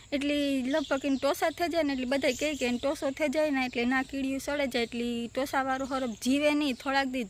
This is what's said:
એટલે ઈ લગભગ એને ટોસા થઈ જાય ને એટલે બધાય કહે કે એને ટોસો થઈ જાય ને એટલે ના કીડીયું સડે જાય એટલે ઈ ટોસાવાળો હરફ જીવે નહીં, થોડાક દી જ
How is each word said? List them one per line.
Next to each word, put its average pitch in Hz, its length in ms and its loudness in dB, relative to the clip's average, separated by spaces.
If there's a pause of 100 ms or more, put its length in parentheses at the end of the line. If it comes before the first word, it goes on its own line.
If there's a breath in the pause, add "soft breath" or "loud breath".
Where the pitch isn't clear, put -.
(120)
એટલે 285 460 2
ઈ 262 40 0
લગભગ 277 420 0
એને 277 120 2
ટોસા 320 340 2
થઈ 349 180 -2
જાય 320 140 2
ને 285 100 2
એટલે 254 120 -2
બધાય 269 280 2
કહે 294 220 0
કે 254 120 -2
એને 247 120 0
ટોસો 277 320 -2
થઈ 302 180 -2
જાય 311 220 2
ને 262 140 0
એટલે 247 200 -2
ના 262 180 2
કીડીયું 269 380 -4
સડે 285 260 -2
જાય 247 160 0
એટલે 233 220 -4
ઈ 233 240 -4
ટોસાવાળો 269 560 -2
હરફ 262 260 -2
જીવે 277 400 2
નહીં, 294 240 2
થોડાક 269 320 0
દી 254 180 -2
જ 190 60 -8